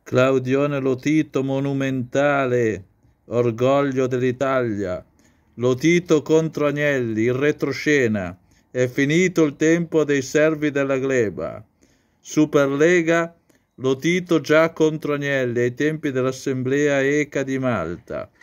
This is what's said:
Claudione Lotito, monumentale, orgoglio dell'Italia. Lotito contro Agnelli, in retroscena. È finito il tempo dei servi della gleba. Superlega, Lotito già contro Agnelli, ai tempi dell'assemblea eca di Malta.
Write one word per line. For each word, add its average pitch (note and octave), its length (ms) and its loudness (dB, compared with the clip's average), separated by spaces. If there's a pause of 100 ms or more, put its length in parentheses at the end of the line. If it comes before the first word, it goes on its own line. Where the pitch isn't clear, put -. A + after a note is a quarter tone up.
Claudione C3+ 760 0
Lotito, C#3 640 -2
monumentale, C3+ 1400 -2 (400)
orgoglio B2+ 840 0
dell'Italia. B2 960 -2 (500)
Lotito D#3 680 2
contro D#3 440 0
Agnelli, C3 580 0
in B2 120 0
retroscena. C3 1000 0 (360)
È B2+ 160 0
finito D#3+ 560 2
il C#3+ 120 0
tempo D#3+ 480 2
dei C#3+ 200 0
servi D3+ 480 0
della C3+ 260 -2
gleba. G2+ 680 -2 (560)
Superlega, D#3 1160 2 (400)
Lotito D#3+ 680 0
già D#3 300 2
contro D#3 420 -2
Agnelli, C3+ 460 -2
ai B2 140 0
tempi D3 380 -2
dell'assemblea C3 920 -2
eca C#3+ 400 0
di C3+ 160 -4
Malta. F2 720 -6 (140)